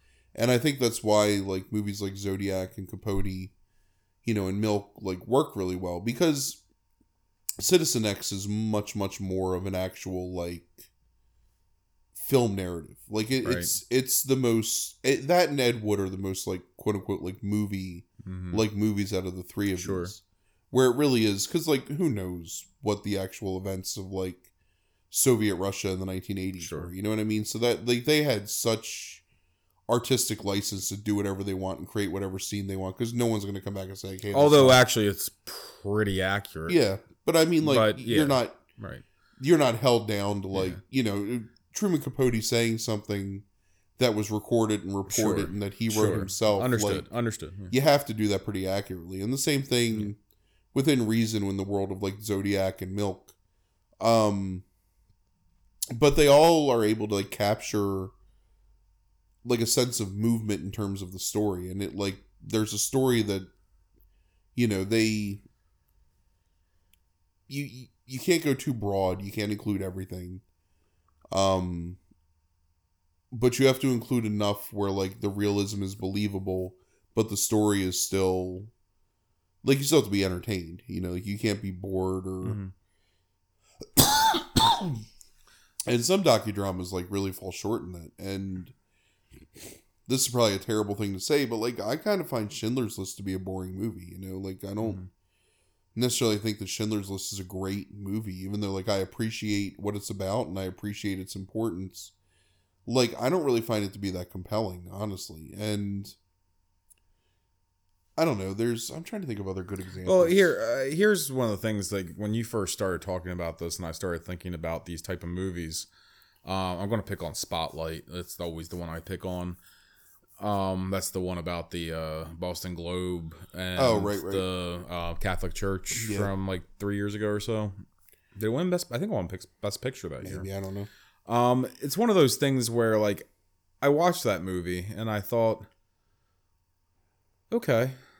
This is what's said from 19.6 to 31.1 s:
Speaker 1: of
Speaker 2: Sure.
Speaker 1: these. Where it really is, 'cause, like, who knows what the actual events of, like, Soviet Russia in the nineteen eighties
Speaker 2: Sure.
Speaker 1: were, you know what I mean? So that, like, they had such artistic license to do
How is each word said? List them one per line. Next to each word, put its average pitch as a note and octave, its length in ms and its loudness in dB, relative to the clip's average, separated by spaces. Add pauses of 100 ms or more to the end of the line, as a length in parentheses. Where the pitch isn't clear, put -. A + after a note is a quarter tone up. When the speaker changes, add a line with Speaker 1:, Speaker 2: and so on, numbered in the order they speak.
Speaker 1:
of F2+ 80 -2
Speaker 2:
Sure. F#2 260 -4
Speaker 1:
these. - 160 -12 (480)
Where B2+ 180 6
it B2 100 4
really C3 280 4
is, G2+ 220 2
'cause, E3 200 -2
like, D3 200 2
who D#3+ 220 0
knows F2+ 560 -6 (160)
what G#2 220 -2
the G2 140 -2
actual F#2+ 400 -6
events F#2+ 400 -6
of, F#2+ 140 -10
like, F#2 400 -6 (580)
Soviet G#2+ 460 4
Russia F#2+ 360 -2
in F#2 100 -2
the F#2+ 40 -4
nineteen F#2+ 320 -6
eighties F#2 280 -6
Speaker 2:
Sure. D#2+ 160 -8
Speaker 1:
were, E2+ 120 -10
you F#2+ 80 -10
know G#2+ 80 0
what G#2+ 100 0
I G#2+ 40 0
mean? G#2+ 220 0
So - 140 -6
that, A#2 280 2
like, A#2+ 160 2
they D3+ 200 4
had G#2 260 0
such - 720 -4 (640)
artistic A#2+ 540 0
license G2+ 460 -4
to G2+ 80 -6
do G#2 180 0